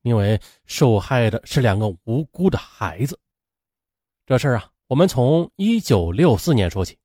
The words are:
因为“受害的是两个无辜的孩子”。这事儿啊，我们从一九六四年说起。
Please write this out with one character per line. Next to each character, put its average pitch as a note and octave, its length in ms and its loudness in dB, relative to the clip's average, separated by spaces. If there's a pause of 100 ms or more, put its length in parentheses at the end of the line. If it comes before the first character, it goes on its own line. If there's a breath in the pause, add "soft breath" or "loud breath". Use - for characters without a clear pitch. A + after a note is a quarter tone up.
因 A#2 160 0
为 G#2 220 0 (260 soft breath)
“受 A2+ 340 2
害 A#2+ 300 0
的 A2 160 -4
是 - 160 -2
两 G#2 180 2
个 G#2+ 80 -2 (160)
无 B2+ 220 -4
辜 F#3 240 -2
的 A2+ 80 -2
孩 F#2+ 480 -8
子”。 - 120 -10 (1080)
这 C3 120 0
事 C#3 120 0
儿 B2 80 0
啊， - 120 -10 (180)
我 C3 80 -4
们 F3 120 4
从 D3+ 480 0
一 A3 240 0
九 F2 320 0
六 B2 260 2
四 E3 160 0
年 G2 160 2
说 F#2+ 140 -4
起。 - 220 -10